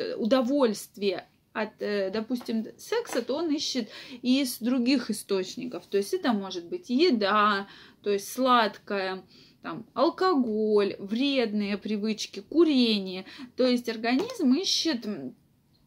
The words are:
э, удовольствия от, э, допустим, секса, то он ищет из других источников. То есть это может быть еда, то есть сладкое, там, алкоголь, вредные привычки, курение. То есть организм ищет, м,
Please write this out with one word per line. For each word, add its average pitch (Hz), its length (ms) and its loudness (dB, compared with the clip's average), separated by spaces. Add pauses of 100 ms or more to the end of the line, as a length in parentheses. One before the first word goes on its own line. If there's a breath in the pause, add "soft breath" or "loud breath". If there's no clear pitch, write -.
э, 92 140 -4
удовольствия 226 1120 0 (260)
от, - 260 -6
э, 202 300 -2
допустим, 226 560 -4 (120)
секса, 440 440 -4
то 240 140 -4
он 330 160 -2
ищет 269 380 -2 (340 loud breath)
из 254 340 2
других 247 540 0
источников. 185 760 -6
То - 120 -2
есть 196 160 -2
это 339 200 0
может 190 320 -4
быть 175 240 -10
еда, 208 800 4 (340 loud breath)
то - 80 -4
есть 202 240 -2
сладкое, 208 920 0 (380 soft breath)
там, 170 320 -10
алкоголь, 220 1040 2
вредные 214 800 0
привычки, 208 640 -4
курение. 220 840 2 (300 loud breath)
То 254 120 4
есть 247 200 2
организм 254 640 0
ищет, 320 520 0
м, 196 300 -8 (520)